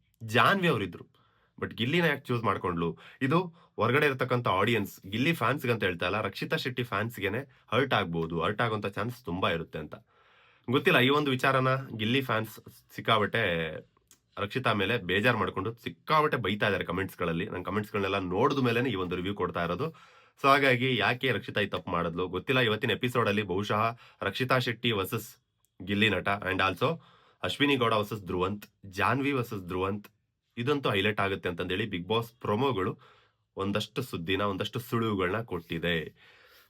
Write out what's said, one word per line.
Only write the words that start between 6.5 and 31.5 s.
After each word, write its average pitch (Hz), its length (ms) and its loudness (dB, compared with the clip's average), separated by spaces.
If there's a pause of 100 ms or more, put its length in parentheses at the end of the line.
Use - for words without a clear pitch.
ಶೆಟ್ಟಿ 127 260 -4
ಫ್ಯಾನ್ಸ್‌ಗೆನೆ 107 880 -4
ಹರ್ಟ್ 127 220 2
ಆಗ್ಬೋದು, 82 480 -2
ಹರ್ಟ್ 104 200 -2
ಆಗೋಂಥ 107 240 -2
ಚಾನ್ಸ್ 104 380 -6
ತುಂಬಾ 95 260 0
ಇರುತ್ತೆ 82 280 -4
ಅಂತ. 78 160 -10 (760)
ಗೊತ್ತಿಲ್ಲ, 147 300 4
ಈ 123 80 6
ಒಂದು 147 220 4
ವಿಚಾರನ 131 440 2
ಗಿಲ್ಲಿ 123 480 -2
ಫ್ಯಾನ್ಸ್ 110 380 -4 (340)
ಸಿಕ್ಕಾಬಟ್ಟೆ 98 760 0 (680)
ರಕ್ಷಿತಾ 113 340 0
ಮೇಲೆ 104 260 2
ಬೇಜಾರ್ 104 380 2
ಮಾಡ್ಕೊಂಡು 110 380 -2
ಸಿಕ್ಕಾಬಟ್ಟೆ 151 600 0
ಬೈತಾ 107 300 0
ಇದ್ದಾರೆ 92 180 0
ಕಾಮೆಂಟ್ಸ್‌ಗಳಲ್ಲಿ. 85 640 -4
ನಾನು 90 180 -8
ಕಾಮೆಂಟ್ಸ್‌ಗಳನ್ನೆಲ್ಲ 98 540 -2
ನೋಡಿದ 101 400 2
ಮೇಲೆನೇ 123 320 2
ಈ 104 40 -2
ಒಂದು 90 220 -2
ರಿವ್ಯೂ 92 180 -4
ಕೊಡ್ತಾ 87 300 -2
ಇರೋದು. 90 260 -2 (520)
So - 60 2
ಹಾಗಾಗಿ 131 480 4
ಯಾಕೆ 123 360 0
ರಕ್ಷಿತಾ 101 280 -2
ಈ 101 60 2
ತಪ್ಪು 90 240 -6
ಮಾಡಿದ್ಲು 87 380 -2
ಗೊತ್ತಿಲ್ಲ. 92 320 0
ಇವತ್ತಿನ 110 300 2
ಎಪಿಸೋಡಲ್ಲಿ 110 520 0
ಬಹುಶಃ 104 560 0 (240)
ರಕ್ಷಿತಾ 127 360 0
ಶೆಟ್ಟಿ 120 340 0
ವರ್ಸಸ್ 101 440 -4 (480)
ಗಿಲ್ಲಿ 101 260 2
ನಟ 90 180 0
and 95 320 0
also 95 400 0 (420)
ಅಶ್ವಿನಿ 143 340 2
ಗೌಡ 117 160 2
ವರ್ಸಸ್ 110 280 0
ಧ್ರುವಂತ್, 92 460 -2 (200)
ಜಾನ್ವಿ 107 460 0
ವರ್ಸಸ್ 117 340 -4
ಧ್ರುವಂತ್, 92 420 -2 (480)
ಇದಂತೂ 139 340 0
ಹೈಲೈಟ್ 104 300 2
ಆಗುತ್ತೆ 98 280 -2
ಅಂತಂದೇಳಿ 90 360 -2